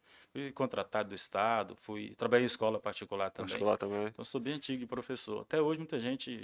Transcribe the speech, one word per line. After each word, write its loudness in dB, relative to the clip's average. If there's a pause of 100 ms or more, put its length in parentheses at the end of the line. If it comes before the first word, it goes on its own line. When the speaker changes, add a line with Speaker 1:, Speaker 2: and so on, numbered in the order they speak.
(320)
Speaker 1:
Fui -6
contratado 0
do -8
Estado, 0
fui, -10
trabalhei 6
em 4
escola 4
particular -2
também. -6
Speaker 2:
Particular 4
também. -2
Speaker 1:
Então, -8
sou -2
bem -2
antigo -4
de -8
professor. -4
Até 2
hoje, 2
muita -4
gente -4 (140)